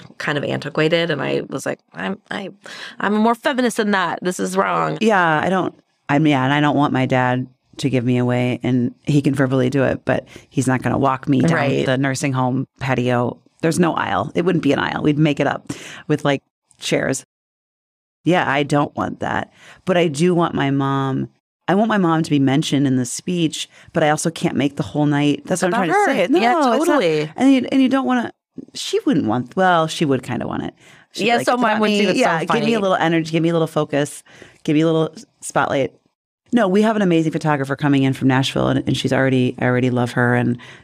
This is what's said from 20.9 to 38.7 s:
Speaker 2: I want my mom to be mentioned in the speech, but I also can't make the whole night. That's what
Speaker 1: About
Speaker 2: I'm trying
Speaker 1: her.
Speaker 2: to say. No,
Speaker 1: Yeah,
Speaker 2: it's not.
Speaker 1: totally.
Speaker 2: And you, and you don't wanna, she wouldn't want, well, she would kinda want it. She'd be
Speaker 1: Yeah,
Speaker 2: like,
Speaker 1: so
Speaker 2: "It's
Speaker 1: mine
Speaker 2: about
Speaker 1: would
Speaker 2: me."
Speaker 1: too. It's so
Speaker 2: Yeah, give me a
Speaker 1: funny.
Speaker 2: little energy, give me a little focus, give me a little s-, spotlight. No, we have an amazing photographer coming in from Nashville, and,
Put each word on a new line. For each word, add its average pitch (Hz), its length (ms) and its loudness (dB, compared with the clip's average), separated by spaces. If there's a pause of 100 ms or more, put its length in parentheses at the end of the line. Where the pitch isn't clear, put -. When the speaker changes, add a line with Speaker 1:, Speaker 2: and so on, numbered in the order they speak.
Speaker 2:
I 165 80 2
want 220 140 2
my 214 100 0
mom 165 240 2
to 160 80 -6
be 147 80 2
mentioned 135 480 2
in 131 100 2
the 127 100 0
speech, - 600 -4 (240)
but 160 100 0
I 151 80 4
also 156 200 -2
can't - 260 -4
make 139 200 0
the - 60 -2
whole 147 240 -2
night. 147 400 0
That's 180 160 -4
what 185 60 0
Speaker 1:
About 220 160 0
Speaker 2:
I'm 165 60 -2
trying 403 160 2 (120)
Speaker 1:
her. 185 80 2
Speaker 2:
to - 0 -
say. 233 60 -2
No, 349 80 4
Speaker 1:
Yeah, 233 120 2
Speaker 2:
it's 302 140 2
not. 233 120 2
Speaker 1:
totally. 175 580 0
Speaker 2:
And 269 160 4
you, 254 200 2
and 269 100 4
you 254 60 4
don't 262 180 0
wanna, 247 260 -2 (420)
she - 260 -4
wouldn't 120 260 0
want, 120 300 -4
well, 180 300 4
she 160 180 -4
would 131 180 0
kinda - 240 -6
want - 180 -6
it. - 100 -12 (380)
She'd - 120 -6
be 220 40 0
Speaker 1:
Yeah, 233 100 4
Speaker 2:
like, - 80 -4
Speaker 1:
so 254 80 2
Speaker 2:
"It's 247 80 0
Speaker 1:
mine 220 100 2
Speaker 2:
about 214 100 -2
Speaker 1:
would 214 80 2
Speaker 2:
me." 208 120 2
Speaker 1:
too. 196 80 2
It's 180 80 0
so 247 60 4
Speaker 2:
Yeah, 170 200 0
give 180 40 -4
me 170 60 0
a - 60 0
Speaker 1:
funny. 226 160 0
Speaker 2:
little 196 200 0
energy, 165 360 0
give 160 100 0
me 165 60 2
a 170 40 0
little 165 140 0
focus, 147 560 -2 (420)
give 156 100 0
me 151 80 4
a 165 40 4
little 160 300 0
s-, - 80 -20 (160)
spotlight. 139 520 -2 (600)
No, 226 140 2
we 202 140 4
have 214 140 2
an 214 60 0
amazing 165 300 2
photographer 143 440 -2
coming 139 260 2
in 135 100 2
from 135 160 0
Nashville, 131 400 2
and, 131 180 0